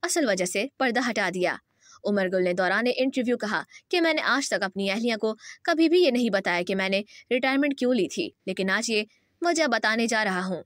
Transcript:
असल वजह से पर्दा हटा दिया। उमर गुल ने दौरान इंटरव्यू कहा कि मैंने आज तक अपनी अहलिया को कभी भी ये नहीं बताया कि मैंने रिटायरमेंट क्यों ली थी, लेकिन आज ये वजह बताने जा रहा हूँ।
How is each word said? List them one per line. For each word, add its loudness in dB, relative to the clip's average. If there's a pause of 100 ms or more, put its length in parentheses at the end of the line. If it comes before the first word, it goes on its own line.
असल 0
वजह 0
से -2 (120)
पर्दा 2
हटा -2
दिया। -2 (460)
उमर 2
गुल 2
ने 2
दौरान 0
इंटरव्यू 0
कहा -4 (260)
कि 2
मैंने 2
आज 0
तक -2
अपनी -4
अहलिया -2
को -2 (300)
कभी 4
भी 6
ये 4
नहीं 0
बताया 0
कि -2
मैंने -2 (280)
रिटायरमेंट 0
क्यों 2
ली 0
थी, -6 (140)
लेकिन -2
आज -2
ये -2 (360)
वजह 2
बताने 0
जा 0
रहा 0
हूँ। -6